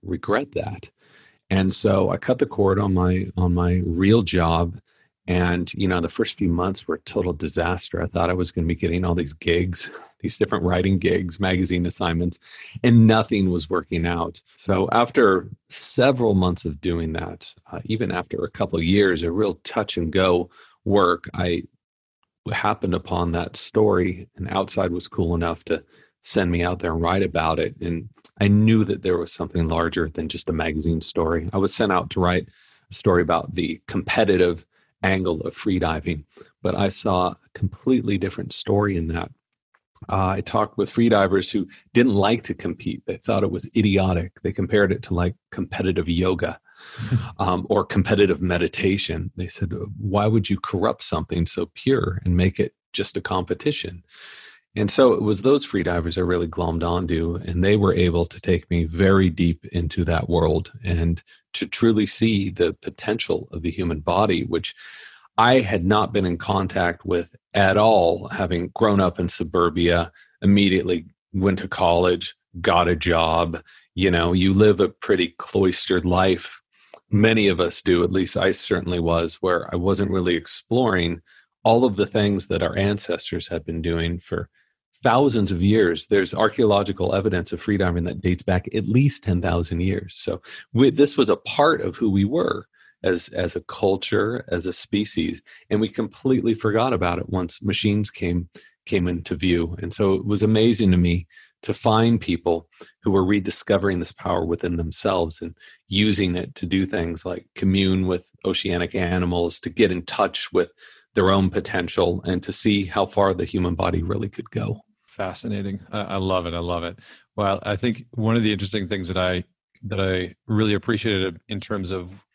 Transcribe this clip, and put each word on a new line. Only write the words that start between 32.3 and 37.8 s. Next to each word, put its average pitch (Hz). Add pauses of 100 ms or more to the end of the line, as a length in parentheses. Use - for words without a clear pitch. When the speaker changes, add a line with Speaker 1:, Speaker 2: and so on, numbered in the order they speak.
Speaker 1:
a -
story 87
about 80
the 82
competitive 90 (380)
angle 92
of -
freediving, 82 (380)
but 92
I 101
saw 92
a - (160)
completely 113